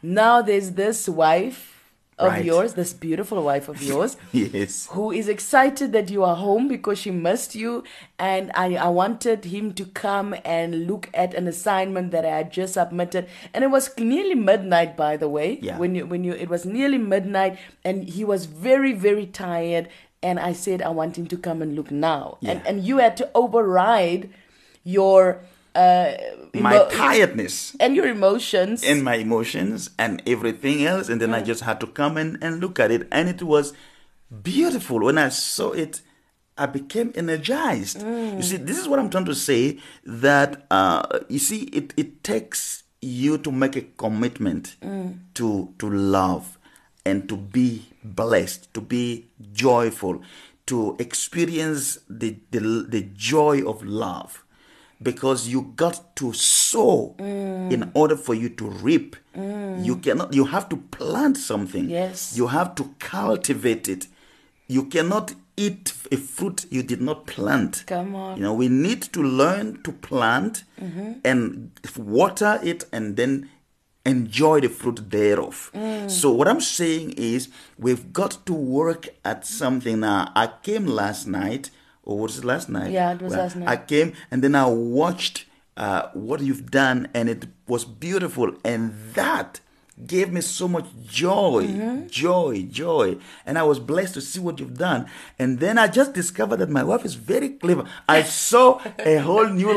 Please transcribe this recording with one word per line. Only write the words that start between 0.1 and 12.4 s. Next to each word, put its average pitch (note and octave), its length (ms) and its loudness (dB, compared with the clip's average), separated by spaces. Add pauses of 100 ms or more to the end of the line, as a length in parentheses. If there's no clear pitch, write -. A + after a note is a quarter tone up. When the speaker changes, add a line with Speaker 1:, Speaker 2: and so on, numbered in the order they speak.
Speaker 1:
there's G3+ 300 2
this G3+ 360 -2
wife E3+ 640 2 (500)
of F#3 120 4
Speaker 2:
Right. E3+ 140 -2
Speaker 1:
yours, F3 300 2
this F3 180 -4
beautiful F3+ 500 -4
wife C#3+ 240 0
of D3 140 -12
yours, C#3+ 440 -2
Speaker 2:
<laughs> - 60 -20
Yes. G2+ 600 -2
Speaker 1:
who G#3 200 -4
is G3+ 160 -2
excited C4+ 680 2
that G3+ 180 2
you G3 120 2
are F3 120 4
home G3+ 320 2
because G#3 320 -4
she G#3+ 100 -8
missed F3+ 460 -2
you. A#3 280 -6 (360)
And F#3+ 340 -2
I, F3+ 220 0
I E3 140 0
wanted G#3 560 0
him G3+ 280 -6
to F#3+ 120 -10
come G3+ 500 -4 (100)
and E3 400 -2
look F#3+ 300 -6
at F3+ 180 0
an F3+ 140 -2
assignment F#3+ 640 -2
that E3 120 0
I D#3+ 140 -2
had D#3+ 140 -4